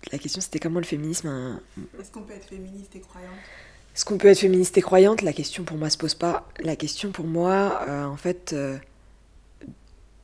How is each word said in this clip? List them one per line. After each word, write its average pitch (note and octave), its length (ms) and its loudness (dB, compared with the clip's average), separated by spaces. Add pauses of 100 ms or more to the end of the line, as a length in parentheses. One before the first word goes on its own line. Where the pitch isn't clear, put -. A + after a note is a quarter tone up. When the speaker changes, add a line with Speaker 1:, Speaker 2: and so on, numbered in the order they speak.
(120)
Speaker 1:
la D3 60 -8
question D#3+ 220 -8
c'était - 180 -6
comment E3+ 220 -2
le D#3+ 40 -4
féminisme D#3 440 -4
a - 20 -4
un B2+ 320 -8 (360)
Speaker 2:
Est-ce G3 120 -18
qu'on G#3+ 120 -16
peut G#3 120 -16
être G3 140 -20
féministe F#3+ 460 -16
et F#3+ 60 -16
croyante ? F#3 340 -18 (600)
Speaker 1:
Est-ce - 100 -2
qu'on G3+ 140 -2
peut G3+ 100 8
être F#3+ 120 10
féministe F#3 360 4
et F#3 60 6
croyante ? G3+ 400 6
La D#3+ 100 0
question D#3 320 -8
pour D#3+ 120 -8
moi D#3 140 -2
se - 60 0
pose D#3 180 -4
pas. - 340 -4 (120)
La D#3+ 160 -4
question F#3+ 360 -6
pour E3 120 -8
moi, F3+ 640 2
euh, C#3+ 160 -4
en C#3+ 120 -6
fait, F3+ 360 -6
euh, C#3 240 -4 (1500)